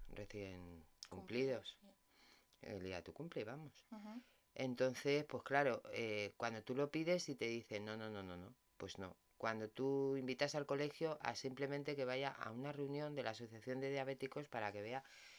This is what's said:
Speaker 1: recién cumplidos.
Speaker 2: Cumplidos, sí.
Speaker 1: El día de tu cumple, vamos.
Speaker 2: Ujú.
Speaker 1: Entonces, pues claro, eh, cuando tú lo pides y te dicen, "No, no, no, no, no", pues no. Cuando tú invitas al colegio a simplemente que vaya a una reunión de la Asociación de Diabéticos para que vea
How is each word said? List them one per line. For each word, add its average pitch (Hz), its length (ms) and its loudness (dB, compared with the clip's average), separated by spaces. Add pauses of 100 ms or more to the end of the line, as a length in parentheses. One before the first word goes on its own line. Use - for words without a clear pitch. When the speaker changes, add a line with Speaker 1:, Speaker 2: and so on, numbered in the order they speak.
Speaker 1:
recién 92 720 -8 (260)
cumplidos. - 0 -
Speaker 2:
Cumplidos, 110 720 -2
sí. - 60 -20 (720)
Speaker 1:
El 98 220 -4
día 92 140 -2
de 85 40 -6
tu 85 120 -10
cumple, 156 300 -4
vamos. 139 300 -8 (180)
Speaker 2:
Ujú. 214 300 -10 (320)
Speaker 1:
Entonces, 131 720 4
pues - 180 -4
claro, 135 380 4 (120)
eh, 107 440 0
cuando 113 260 0
tú 127 120 0
lo 143 160 4
pides 170 380 4
y 139 60 0
te 120 100 2
dicen, 113 400 0
"No, 107 120 -2
no, 110 120 -4
no, 104 120 -2
no, 92 160 -4
no", 95 160 -8 (240)
pues - 220 -6
no. 92 160 -6 (220)
Cuando 110 320 0
tú 139 480 4
invitas 131 360 2
al 147 140 0
colegio 147 540 2
a 120 140 2
simplemente 139 600 0
que 139 100 2
vaya 131 240 2
a 131 220 -4
una 131 200 -2
reunión 143 440 -2
de 135 80 0
la 113 80 0
Asociación 113 480 -4
de 135 100 0
Diabéticos 135 580 -2
para 107 240 0
que 101 120 -4
vea 123 200 -4 (360)